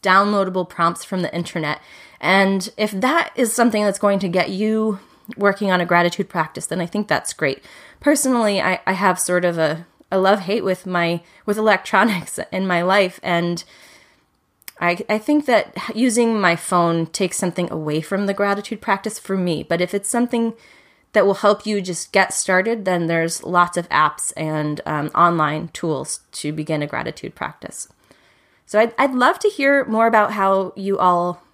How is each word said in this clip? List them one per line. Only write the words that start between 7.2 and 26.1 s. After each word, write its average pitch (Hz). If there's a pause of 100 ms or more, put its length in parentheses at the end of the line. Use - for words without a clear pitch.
great. - (380)
Personally, 240
I, -
I 190
have 185
sort 180
of 170
a, 160 (240)
a 196
love-hate 190
with 185
my, 170 (240)
with 208
electronics 202
<laughs> -
in 190
my 175
life, 185
and 175 (1160)
I, 175 (100)
I 214
think 294
that 233 (180)
using 226
my 170
phone 170
takes -
something 175
away 156
from 196
the 196
gratitude 202
practice 208
for -
me. 180
But 170
if 180
it's 202
something 233 (580)
that 196
will 196
help 208
you 208
just 180
get -
started, 196
then 180
there's 165
lots 175
of 170
apps -
and, 151
um, 151
online 160
tools - (120)